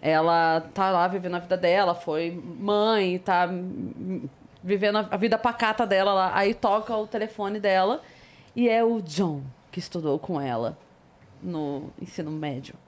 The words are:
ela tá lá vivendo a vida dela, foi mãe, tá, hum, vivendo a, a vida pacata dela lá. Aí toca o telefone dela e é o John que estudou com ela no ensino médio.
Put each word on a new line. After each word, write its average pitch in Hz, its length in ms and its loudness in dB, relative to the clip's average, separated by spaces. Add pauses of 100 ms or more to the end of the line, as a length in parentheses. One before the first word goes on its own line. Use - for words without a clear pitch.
ela 165 600 4 (120)
tá 190 160 2
lá 180 180 4
vivendo 180 280 -4
a 180 40 -2
vida 180 180 -2
dela, 175 360 4
foi 170 380 -4 (280)
mãe, 208 600 2
tá, 180 300 2
hum, 185 760 -8 (360)
vivendo 208 340 2
a, 214 140 0
a 190 60 -2
vida 220 200 2
pacata 233 480 0
dela 196 280 4
lá. 185 200 2
Aí 196 200 2
toca 220 420 0
o 214 100 -2
telefone 214 540 -6
dela 196 420 2 (540)
e 240 120 4
é 226 160 4
o 226 180 2
John 160 400 -2 (300)
que - 80 -8
estudou 156 400 -2
com 160 220 -4
ela 117 360 -2 (640)
no 151 500 -6 (100)
ensino 165 300 -8
médio. 147 440 -8 (120)